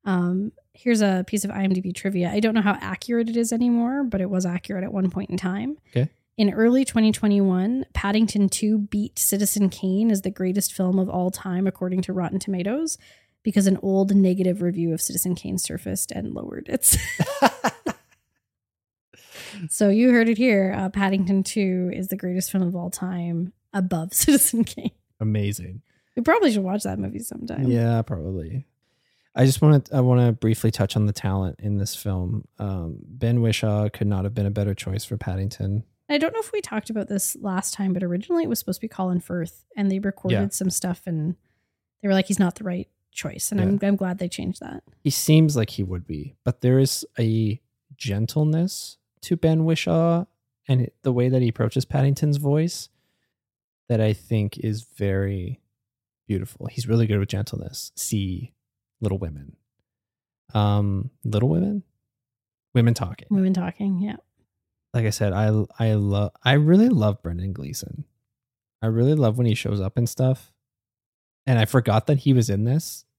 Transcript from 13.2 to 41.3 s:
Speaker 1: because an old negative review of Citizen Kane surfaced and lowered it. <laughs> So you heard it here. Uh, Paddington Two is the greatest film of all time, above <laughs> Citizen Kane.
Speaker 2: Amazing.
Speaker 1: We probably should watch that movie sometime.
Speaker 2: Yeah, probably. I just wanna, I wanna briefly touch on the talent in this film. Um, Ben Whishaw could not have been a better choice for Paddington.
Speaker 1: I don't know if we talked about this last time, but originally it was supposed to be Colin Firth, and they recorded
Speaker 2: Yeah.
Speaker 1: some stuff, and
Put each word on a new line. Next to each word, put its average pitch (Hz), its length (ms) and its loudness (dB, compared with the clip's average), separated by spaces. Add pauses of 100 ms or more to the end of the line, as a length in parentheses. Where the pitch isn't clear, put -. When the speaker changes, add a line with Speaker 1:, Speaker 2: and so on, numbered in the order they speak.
Speaker 1:
because 202 260 2
an 190 140 2
old 196 340 2
negative 185 460 4
review 170 320 0
of 160 80 -4
Citizen - 320 -4
Kane 180 240 -6
surfaced - 540 -6
and 214 220 -8
lowered - 360 -12
it. - 260 2 (460)
<laughs> - 340 0 (1900)
So 208 200 2
you 240 220 6
heard 226 160 6
it 226 100 2
here. 202 400 2
Uh, 190 120 -4
Paddington 196 540 0
Two 185 500 -2
is 185 160 -6
the 190 80 -4
greatest 180 340 -4
film 190 120 0
of 175 120 -2
all 175 140 -6
time, 175 640 -6 (220)
above 180 380 -2
<laughs> - 20 -10
Citizen 269 480 4
Kane. - 260 -4 (300)
Speaker 2:
Amazing. 104 640 -2 (320)
Speaker 1:
We 240 80 -2
probably 339 280 4
should 202 120 0
watch 190 200 -2
that 196 140 -4
movie 196 220 -6
sometime. - 480 -6
Speaker 2:
Yeah, 117 340 2
probably. 92 640 -6 (680)
I 127 100 6
just 131 160 4
wanna, 151 220 6 (100)
I 139 80 2
wanna 123 300 6
briefly 113 400 2
touch - 240 -2
on 107 120 4
the 101 60 0
talent 95 460 -2
in 101 180 -2
this 98 180 -4
film. 95 520 -4 (100)
Um, 90 460 -6
Ben 120 360 0
Whishaw 107 520 0
could - 160 -2
not 95 160 0
have 101 100 -4
been 104 120 -2
a 101 60 0
better 101 220 -2
choice 95 320 -6
for 104 120 -8
Paddington. 98 680 -4 (240)
Speaker 1:
I 294 100 0
don't 320 160 0
know 453 60 -4
if - 140 -8
we 415 80 -4
talked - 280 -8
about 214 200 -6
this 202 320 -4
last 190 320 -4
time, 190 200 -2
but 180 100 -2
originally 214 400 -2
it - 60 -2
was 233 100 -2
supposed - 200 -6
to - 20 -12
be 220 60 -8
Colin 185 320 -2
Firth, 175 460 -8 (100)
and 196 160 0
they 190 80 -2
recorded 196 400 -2
Speaker 2:
Yeah. 196 120 0
Speaker 1:
some 190 180 -2
stuff, 175 360 -4
and 165 300 -4 (680)